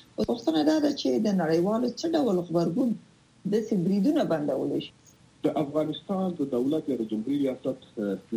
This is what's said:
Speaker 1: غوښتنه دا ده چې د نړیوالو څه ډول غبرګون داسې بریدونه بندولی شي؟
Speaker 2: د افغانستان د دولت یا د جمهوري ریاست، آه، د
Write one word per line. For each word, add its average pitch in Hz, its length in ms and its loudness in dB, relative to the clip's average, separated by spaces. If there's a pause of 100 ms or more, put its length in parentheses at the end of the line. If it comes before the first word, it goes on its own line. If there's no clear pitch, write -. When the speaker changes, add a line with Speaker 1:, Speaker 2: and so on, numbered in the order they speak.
(280)
Speaker 1:
غوښتنه 311 320 0 (100)
دا 311 140 4
ده 285 160 2
چې 269 100 0 (160)
د - 20 2 (140)
نړیوالو 180 460 2 (120)
څه - 60 -4 (100)
ډول 240 220 2 (100)
غبرګون 170 420 0 (640)
داسې 220 200 0 (100)
بریدونه 202 380 2 (100)
بندولی 147 540 -2
شي؟ - 80 -20 (520)
Speaker 2:
د - 20 4 (160)
افغانستان 151 640 -2 (120)
د - 20 -4 (140)
دولت 143 360 0
یا 127 100 0
د - 100 -2
جمهوري 113 320 -2
ریاست، 131 360 -4 (200)
آه، 101 160 -2 (140)
د - 80 -6